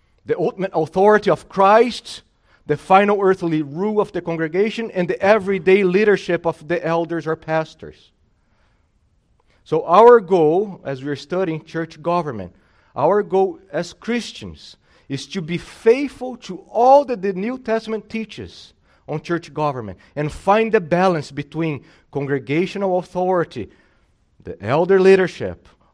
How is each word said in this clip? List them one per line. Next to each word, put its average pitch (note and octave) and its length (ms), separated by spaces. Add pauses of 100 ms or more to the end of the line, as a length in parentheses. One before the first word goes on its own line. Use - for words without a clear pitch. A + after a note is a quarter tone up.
(260)
The C#3+ 120
ultimate F#3 360
authority G3 560
of D#3 180
Christ, G#3+ 760 (420)
the D3 100
final G3+ 460
earthly F3 400
rule F#3 400
of G3 100
the F3 100
congregation, F3 720
and F3+ 160
the F3+ 140
everyday F#3+ 640
leadership F#3+ 600
of D#3 220
the E3 180
elders E3 400
or D#3+ 120
pastors. D#3+ 760 (1500)
So D#3 220
our A#3 340
goal, F3+ 640
as C3+ 180
we're C#3+ 140
studying D#3+ 480
church D#3+ 380
government, D3+ 520 (400)
our F3+ 300
goal F#3 360 (120)
as E3+ 220
Christians - 840 (320)
is C#3 200
to F#3+ 140
be E3+ 160
faithful B3+ 800
to F#3 200 (120)
all C4 360
that A#3 160
the G3 100
New G#3 260
Testament A3 520
teaches G#3+ 640 (340)
on D3+ 140
church E3+ 320
government B2+ 440 (200)
and D3 120
find A3 440
the G#3+ 80
balance E3+ 500
between D3 540 (260)
congregational D3 840
authority, F3 720 (720)
the - 180
elder E3+ 380
leadership, F#3 720 (240)